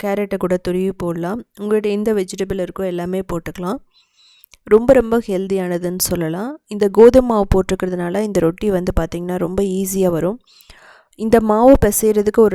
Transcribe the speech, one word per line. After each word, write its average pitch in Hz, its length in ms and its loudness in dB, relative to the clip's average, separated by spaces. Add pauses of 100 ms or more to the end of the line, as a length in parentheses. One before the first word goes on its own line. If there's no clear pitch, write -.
கேரட்டை 202 340 -4
கூட 180 200 -2
துருவி 185 340 -4
போடலாம். 175 480 -6 (220)
உங்கள்கிட்ட 208 260 -2 (100)
எந்த 214 160 -2
வெஜிடபிள் 190 520 -6
இருக்கோ 175 200 -8
எல்லாமே 180 360 -6 (100)
போட்டுக்கலாம். 175 480 -8 (920)
ரொம்ப, 240 260 6
ரொம்ப 226 160 0 (120)
ஹெல்தியானதுன்னு 180 840 -4
சொல்லலாம். 175 420 -6 (220)
இந்த 208 120 0 (120)
கோதுமை 247 320 8
மாவு 208 240 2
போட்டிருக்கிறதுனால 185 760 -2
இந்த 196 120 -2
ரொட்டி 175 380 -2
வந்து 185 220 -2
பார்த்திங்கன்னா 175 380 -4
ரொம்ப 180 260 -4
ஈஸியா 190 540 -2
வரும். 180 220 -4 (840)
இந்த 226 140 4 (100)
மாவு 233 240 6 (120)
பிசைறதுக்கு 214 600 0
ஒரு 202 100 2